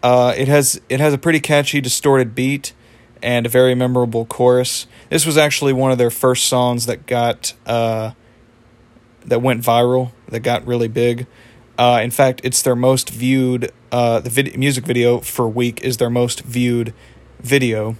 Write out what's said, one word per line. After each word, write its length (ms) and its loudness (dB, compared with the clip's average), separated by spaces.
Uh, 320 4
it 120 -2
has, 420 2
it 100 -2
has 140 2
a 40 -2
pretty 220 2
catchy, 400 0
distorted 540 0
beat 400 -4
and 240 0
a 40 -2
very 260 4
memorable 500 0
chorus. 640 0
This 160 0
was 120 2
actually 360 2
one 180 2
of 80 0
their 100 2
first 380 0
songs 400 0
that 180 -8
got, 480 -4
uh, 440 -2
that 180 0
went 200 0
viral, 500 2
that 100 -6
got 260 -4
really 220 -2
big. 400 -2
Uh, 260 4
in 80 -4
fact, 320 2
it's 200 -2
their 120 2
most 360 0
viewed, 600 -2
uh, 280 0
the 100 -8
vid-, 280 -2
music 280 -2
video 340 2
for 280 -4
Weak 340 -4
is 160 -6
their 120 0
most 320 -2
viewed 520 -2
video 600 0